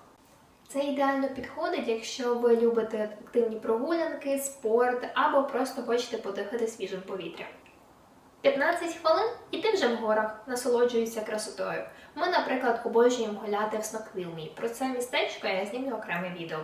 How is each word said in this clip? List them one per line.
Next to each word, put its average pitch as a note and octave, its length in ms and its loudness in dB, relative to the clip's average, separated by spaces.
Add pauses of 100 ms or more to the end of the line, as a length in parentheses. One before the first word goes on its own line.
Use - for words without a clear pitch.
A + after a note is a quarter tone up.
(680)
Це C#4 100 -6
ідеально C#4 500 2
підходить, D4 600 -4
якщо A#3+ 460 -2
ви A#3 220 6
любите A3+ 520 2 (160)
активні A3 320 0
прогулянки, C#4 840 0
спорт A#3+ 760 0
або C#4+ 280 4
просто B3+ 400 -2
хочете A#3 360 0
подихати G#3 480 -4
свіжим F#3+ 340 -6
повітрям. F3 480 -8 (920)
П'ятнадцять D#4+ 600 2
хвилин, F#4+ 280 4 (200)
і - 80 -4
ти A4 140 2
вже C#4+ 160 4
в A#3 80 0
горах, A3 500 0
насолоджуєшся A#3+ 760 2
красотою. G#3+ 640 -4 (300)
Ми, E4 120 0
наприклад, C4 580 2
обожнюємо A3+ 560 4
гуляти G#3+ 380 -2
в G#3+ 60 -4
Сноквілмі. E3+ 720 -8
Про A#3 120 -4
це C4 160 -6
містечко B3+ 640 -2
я F#3+ 180 -2
знімлю B3+ 280 -4
окреме F3+ 440 -6
відео, D#3+ 260 -6